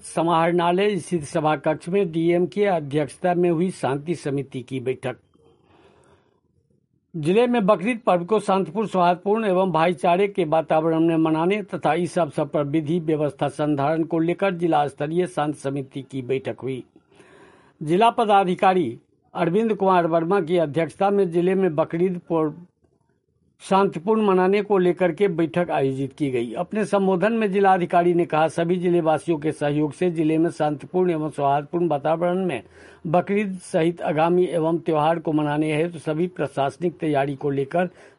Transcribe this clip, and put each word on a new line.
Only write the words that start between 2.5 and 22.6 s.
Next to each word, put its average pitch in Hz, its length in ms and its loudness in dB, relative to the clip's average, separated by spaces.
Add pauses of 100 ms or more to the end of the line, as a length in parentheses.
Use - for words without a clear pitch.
अध्यक्षता 156 680 -2
में 175 160 2
हुई 175 220 0
शांति 147 440 -4
समिति 139 460 -6
की 127 180 -8
बैठक। 123 380 -6 (2000)
जिले 175 340 2
में 240 180 2
बकरीद 185 400 0
पर्व 180 200 2
को 208 140 2
शांतिपूर्ण, 190 480 -2
सौहार्दपूर्ण 185 580 2
एवं 185 260 2
भाईचारे 175 560 2
के 196 180 -2
वातावरण 160 600 2
में 165 100 2
मनाने 160 480 0
तथा 156 300 -2
इस 170 240 -2
अवसर 156 260 -2
पर 147 200 -2
विधि 156 360 -2
व्यवस्था 151 480 -2
संधारण 151 540 0
को 160 160 -2
लेकर 170 340 0
जिला 160 340 0
स्तरीय 160 400 -4
शांति 151 320 -4
समिति 139 420 -8
की 131 220 -10
बैठक 131 380 -6
हुई। 127 220 -8 (1000)
जिला 175 280 4
पदाधिकारी 190 880 2 (360)
अरविंद 202 420 0
कुमार 190 320 4
वर्मा 165 340 2
की 170 180 0
अध्यक्षता 160 500 0
में 196 220 2
जिले 175 240 2
में 185 200 2
बकरीद 175 440 0 (100)
पर्व 156 240 0 (1080)